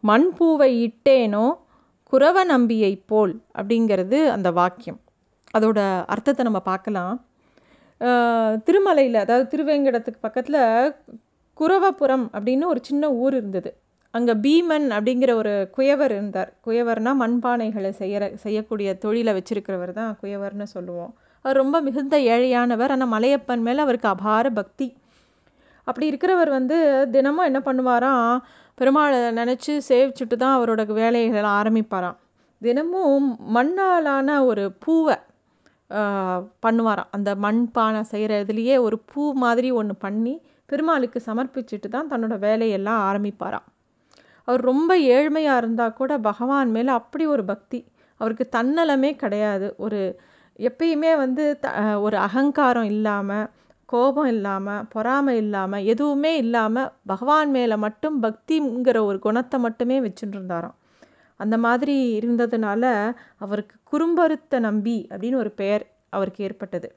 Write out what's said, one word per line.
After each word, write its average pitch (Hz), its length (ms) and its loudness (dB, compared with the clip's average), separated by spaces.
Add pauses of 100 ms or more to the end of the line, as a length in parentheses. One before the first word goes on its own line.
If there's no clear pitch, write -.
"மண்பூவை 277 760 4
இட்டேனோ 233 680 2 (580)
குறவ 320 320 6
நம்பியை 220 600 2
போல்" 214 360 0 (160)
அப்படிங்கிறது 220 720 2
அந்த 190 240 0
வாக்கியம். 175 480 -2 (580)
அதோட 202 480 0
அர்த்தத்தை 247 380 -2
நம்ம 214 160 0
பார்க்கலாம். 190 640 -6 (760)
ஆ, 233 500 2
திருமலையில, 302 640 4
அதாவது 240 440 2
திருவேங்கடத்துக்கு 269 680 0
பக்கத்துல 254 640 2 (680)
குறவபுரம் 320 760 2
அப்படின்னு 254 320 -2
ஒரு 339 180 0
சின்ன 285 280 -2
ஊர் 262 240 0
இருந்தது. 196 420 -6 (340)
அங்க 233 240 0
பீமன் 302 540 2
அப்படிங்கிற 247 440 2
ஒரு 208 440 -2
குயவர் 269 340 2
இருந்தார். 196 420 -6 (120)
குயவர்னா 233 540 0
மண்பானைகளை 226 800 -2
செய்யற-, 202 340 -4
செய்யக்கூடிய 208 640 -6
தொழிலை 220 360 0
வச்சிருக்கிறவர் 190 580 -6
தான் 214 320 -8
குயவர்னு 202 400 -10
சொல்லுவோம். 180 520 -12 (260)
அவர் 269 140 0
ரொம்ப 277 260 2
மிகுந்த 277 380 0
ஏழையானவர். 240 680 2
ஆனா 254 280 0
மலையப்பன் 262 400 0
மேல 240 240 0
அவருக்கு 247 260 0
அபார 214 420 0
பக்தி. 233 460 -6 (880)
அப்படி 302 280 -2
இருக்கிறவர் 349 380 2
வந்து 277 640 2
தினமும் 285 340 2
என்ன 277 140 0
பண்ணுவாராம், 254 800 2 (420)
பெருமாளை 277 380 4 (120)
நினைச்சு 247 560 -2
சேவிச்சுட்டு 254 480 2
தான் 254 240 2
அவரோட 226 260 0
வேலைகளை 220 640 0
ஆரம்பிப்பாராம். 208 680 0 (440)
தினமும் 277 800 0 (160)
மண்ணாலான 294 880 2
ஒரு 202 340 0
பூவை, 320 360 2 (760)
ஆ, 196 520 -2 (240)
பண்ணுவாராம். 226 440 0
அந்த 202 240 -4
மண்பானை 220 760 0
செய்யற 214 320 -2
இதுலயே 226 360 2
ஒரு 220 200 0
பூ 294 340 -4
மாதிரி 247 380 0
ஒண்ணு 214 280 -2
பண்ணி 226 420 -4 (240)
பெருமாளுக்கு 277 600 -2
சமர்ப்பிச்சுட்டு 226 640 -8
தான் 277 200 -6
தன்னோட 226 300 -4
வேலையெல்லாம் 208 760 0
ஆரம்பிப்பாராம். 202 580 -6 (720)
அவர் 247 140 0
ரொம்ப 302 360 2
ஏழ்மையா 285 600 2
இருந்தா 233 320 -2
கூட 262 280 -4
பகவான் 240 540 -2
மேல 240 200 0
அப்படி 277 340 -4
ஒரு 277 200 0
பக்தி. 208 400 -10 (320)
அவருக்கு 220 380 -4
தன்னலமே 277 600 2
கிடையாது. 208 600 -2
ஒரு, 202 420 -4 (380)
எப்பயுமே 320 600 0
வந்து 285 420 0
த-, 208 420 -2
ஒரு 208 160 -2
அகங்காரம் 247 680 0
இல்லாம, 208 640 -4 (380)
கோபம் 262 400 0
இல்லாம, 202 580 -4
பொறாமை 247 540 -2
இல்லாம, 202 440 -4
எதுவுமே 285 560 0
இல்லாம 233 540 0 (140)
பகவான் 285 440 0
மேல 247 280 0
மட்டும் 220 460 -4
பக்திங்கிற 247 760 0
ஒரு 202 200 0
குணத்தை 240 400 -2
மட்டுமே 240 400 -2
வச்சுட்டு 202 340 -8
இருந்தாராம். 180 420 -10 (600)
அந்த 214 220 -2
மாதிரி 240 640 0
இருந்ததுனால 233 920 0 (240)
அவருக்கு 208 380 -8 (160)
குறும்பருத்த 320 680 0
நம்பி 214 500 -2
அப்படின்னு 233 260 -6
ஒரு 214 160 -2
பெயர் 208 400 -4 (180)
அவருக்கு 196 340 -6
ஏற்பட்டது. - 540 -10